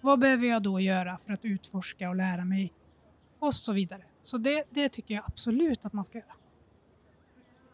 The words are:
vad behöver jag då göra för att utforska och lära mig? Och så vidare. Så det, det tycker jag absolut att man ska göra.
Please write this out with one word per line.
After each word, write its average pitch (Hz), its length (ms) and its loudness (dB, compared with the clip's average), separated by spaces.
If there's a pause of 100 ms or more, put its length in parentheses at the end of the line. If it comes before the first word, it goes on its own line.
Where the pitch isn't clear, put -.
vad 269 180 6
behöver 254 280 6
jag 226 160 2
då 190 160 0
göra 185 460 0
för 208 80 -6
att - 120 -8
utforska 190 640 -6
och 180 60 -4
lära 185 300 -2
mig? 190 280 0 (640)
Och 294 140 2
så - 200 -2
vidare. 190 280 -2 (220)
Så - 140 -8
det, 285 320 0
det 285 200 0
tycker - 260 -8
jag 208 120 -6
absolut 254 580 0
att 208 80 -8
man 202 100 -4
ska - 140 -12
göra. - 160 -18 (1400)